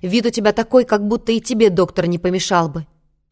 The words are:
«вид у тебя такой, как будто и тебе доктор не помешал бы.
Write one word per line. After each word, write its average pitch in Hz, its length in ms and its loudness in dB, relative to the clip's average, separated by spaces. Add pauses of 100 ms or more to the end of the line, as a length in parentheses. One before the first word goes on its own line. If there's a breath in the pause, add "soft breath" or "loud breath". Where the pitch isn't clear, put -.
«вид 214 240 0
у 240 40 0
тебя 214 220 0
такой, 226 320 2
как 208 220 0
будто 226 260 -2
и 226 80 0
тебе 220 300 2
доктор 175 360 0
не 175 120 -2
помешал 180 500 -2
бы. 151 180 -10 (460)